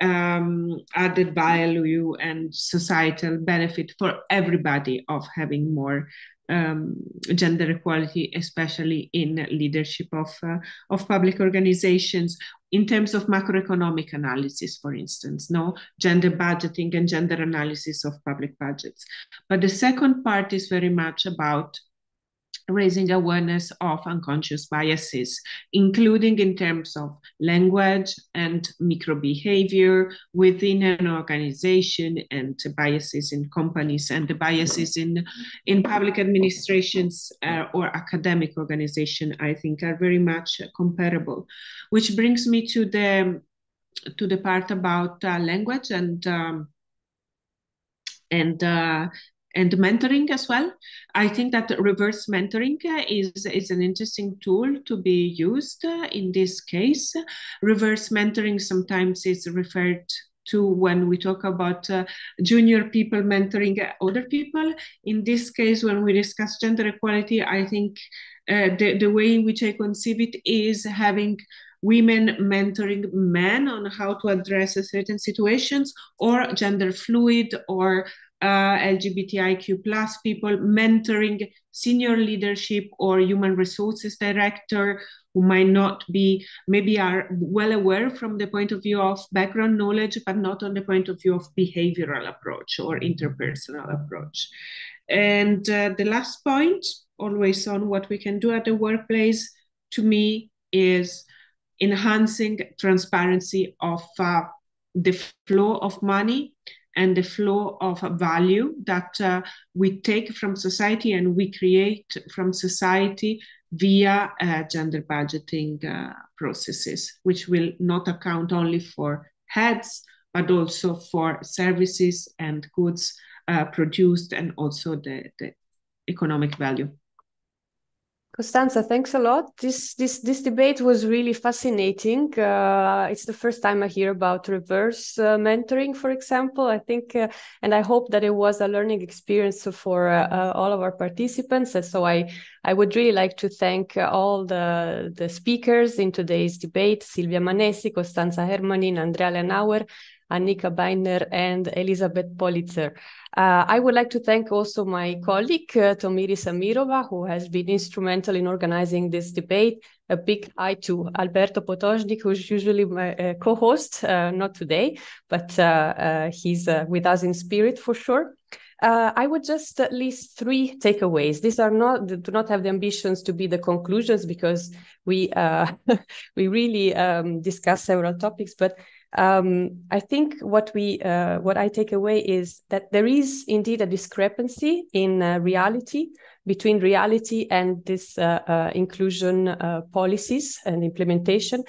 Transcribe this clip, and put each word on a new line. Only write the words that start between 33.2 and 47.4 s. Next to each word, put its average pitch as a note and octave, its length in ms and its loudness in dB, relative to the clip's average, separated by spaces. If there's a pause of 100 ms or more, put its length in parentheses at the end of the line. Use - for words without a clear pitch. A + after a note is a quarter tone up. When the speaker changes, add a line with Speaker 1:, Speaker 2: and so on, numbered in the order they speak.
Speaker 1:
in C#3+ 160 -4
companies, D3+ 640 -2
and D3 180 -2
the D#3+ 40 -2
biases D#3+ 600 0
in, E3+ 300 -2 (400)
in G3 180 4
public G3+ 340 0
administrations, F#3+ 1200 0
uh, D#3+ 320 -2
or F3 140 0
academic E3+ 680 -2
organization, D3+ 840 -4
I D3+ 140 -2
think, D3+ 280 -6
are E3 140 -2
very F3+ 220 4
much E3+ 420 0 (120)
comparable. E3+ 720 -2 (440)
Which A3 260 0
brings A#3+ 320 2
me A#3 200 2
to A3+ 180 0
the, G3 560 0 (760)
to G#3 80 -2
the F#3 120 0
part F#3 340 -2
about, F3 540 -2
uh, F3 140 0
language G#3 520 -2
and, F3 360 -4
um, E3 420 -4 (1600)